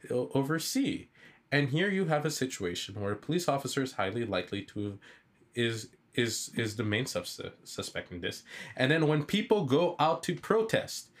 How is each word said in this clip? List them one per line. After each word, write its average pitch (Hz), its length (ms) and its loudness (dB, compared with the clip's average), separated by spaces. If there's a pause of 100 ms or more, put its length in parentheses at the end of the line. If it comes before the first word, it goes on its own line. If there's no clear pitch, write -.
(100)
o-, 123 240 0
oversee. 147 720 0 (440)
And 143 160 4
here 170 220 2
you 190 160 2
have 151 180 2
a 160 60 0
situation 101 680 -4
where 98 140 -2
a - 40 -4
police 170 300 -2
officer 139 360 0
is 131 100 -2
highly 110 320 -2
likely 98 380 -2
to, 104 360 -6 (560)
is, 117 360 -2 (240)
is, 117 420 0
is 110 180 0
the 117 80 -2
main 107 240 2
subs-, - 340 -6 (220)
suspect - 480 -8
in 87 100 -8
this. 101 220 -6 (320)
And 127 160 4
then 160 160 6
when 151 160 4
people 208 420 2
go 147 360 4
out 160 240 2
to 175 100 -2
protest, - 760 0 (100)